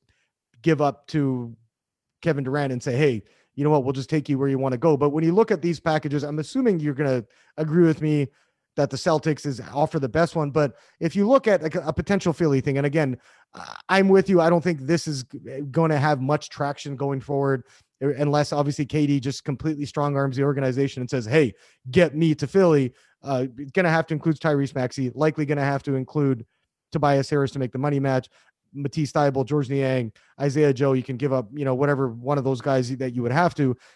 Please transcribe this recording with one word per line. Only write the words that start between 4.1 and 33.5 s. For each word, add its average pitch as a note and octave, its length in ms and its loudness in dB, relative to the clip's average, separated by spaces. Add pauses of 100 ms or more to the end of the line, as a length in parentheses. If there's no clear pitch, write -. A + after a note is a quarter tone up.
take D#3 180 0
you C#3 100 0
where C#3 100 0
you C3+ 100 0
wanna C3 200 -2
go." D#3 180 4
But C#3+ 140 2
when D#3 140 0
you E3 80 2
look A3 180 2
at F3 120 -2
these E3+ 180 -2
packages, D3+ 420 -2
I'm D3 160 -6
assuming G#3 400 0
you're D3 160 -2
gonna C3 300 0 (320)
agree D#3 300 4
with D#3 160 2
me D3+ 260 0 (480)
that C#3+ 120 2
the C3+ 80 -8
Celtics D#3 480 0
is B2+ 160 -6 (140)
offer D3+ 240 0
the C3+ 100 -2
best D#3 260 0
one. D3+ 160 -2
But C#3+ 260 0 (220)
if E3 160 -4
you G3+ 140 2
look C4+ 180 4
at, F#3+ 160 4
like, D#3 120 -4
a D#3+ 180 -4
potential F#3 400 0
Philly C#3+ 300 2
thing, C#3 160 -2
and C#3+ 80 2
again, C#3 320 0 (340)
I, - 240 -18 (140)
I'm G3 180 4
with F#3+ 220 6
you. F3+ 100 6
I E3 80 6
don't E3+ 160 4
think E3+ 160 -2
this D3+ 260 -2
is C#3 180 -6
g-, C3+ 140 -16 (320)
gonna D#3 280 2
have C#3+ 240 2
much D3 260 -2
traction C#3+ 480 -8
going C#3 240 -4
forward, C#3 440 -2 (380)
uh, C#3 120 0
unless D3 360 0
obviously D3 360 -2
K D3 200 0
D C#3+ 140 2
just C3 240 -6
completely D3 400 -6
strong C#3+ 320 -2
arms C#3 200 -2
the C#3 80 0
organization C3+ 580 -2
and B2 80 -8
says, B2 160 -4
"Hey, B2+ 260 4 (380)
get F3 240 4
me D#3 220 4
to D3 100 -4
Philly." D3+ 480 4 (280)
Uh, C3+ 240 -2 (120)
it's C3+ 140 -14
gonna F3+ 180 2
have D#3+ 160 2
to D#3+ 80 -4
include D3+ 260 -2
Tyrese C#3+ 340 0
Maxey, B2+ 400 -4
likely D#3 300 0
gonna C#3+ 160 -2
have C#3 220 0
to C#3 140 -2
include C3 500 -2 (460)
Tobias C#3 360 2
Harris C#3 220 0
to - 80 -10
make B2+ 140 -4
the B2+ 60 -8
money C#3+ 220 -2
match. C3 280 0 (460)
Matisse C#3+ 380 -4
Thybulle, C#3 320 0
George C#3 240 -2
Niang, C3 440 -2 (280)
Isaiah C#3+ 320 4
Joe, C3+ 220 0
you C3 80 0
can B2 160 -8
give C3+ 120 -2
up, B2+ 220 -2
you C#3+ 140 -6
know, C3 80 0
whatever C3+ 340 0
one A#2+ 300 -4
of C3 60 -2
those C3 180 -2
guys C3 340 0
that B2+ 180 -6
you B2 80 -2
would A#2 100 -2
have E3 240 2